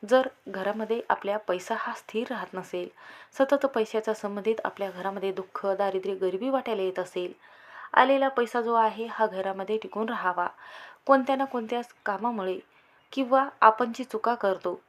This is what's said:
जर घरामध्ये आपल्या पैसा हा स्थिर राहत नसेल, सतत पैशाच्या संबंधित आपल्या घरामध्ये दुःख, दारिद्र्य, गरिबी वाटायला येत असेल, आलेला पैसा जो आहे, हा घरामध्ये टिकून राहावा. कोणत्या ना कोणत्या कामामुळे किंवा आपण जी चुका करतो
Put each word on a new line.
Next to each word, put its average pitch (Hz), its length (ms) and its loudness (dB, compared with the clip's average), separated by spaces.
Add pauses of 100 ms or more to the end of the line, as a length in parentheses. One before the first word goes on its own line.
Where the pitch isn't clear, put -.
जर 262 200 6 (200)
घरामध्ये 208 600 -2
आपल्या 196 300 0
पैसा 185 400 -4
हा 240 140 -6
स्थिर 226 380 -6
राहत 196 240 -8
नसेल, 180 340 -8 (500)
सतत 269 280 4
पैशाच्या 220 480 0
संबंधित 208 500 -2
आपल्या 196 260 -4
घरामध्ये 190 420 -4
दुःख, 185 340 -8
दारिद्र्य, 190 480 0
गरिबी 190 340 -2
वाटायला 247 340 -2
येत 185 160 -2
असेल, 180 340 -6 (640)
आलेला 269 340 6
पैसा 240 320 0
जो 233 140 0
आहे, 220 320 2
हा 220 200 0
घरामध्ये 190 500 -4
टिकून 214 320 -4
राहावा. 180 380 -2 (600)
कोणत्या 269 300 6
ना 269 80 0
कोणत्या 240 360 -4 (260)
कामामुळे 202 520 -2 (540)
किंवा 269 360 2 (120)
आपण 220 340 6
जी 254 100 -6
चुका 226 300 -2
करतो 190 540 -2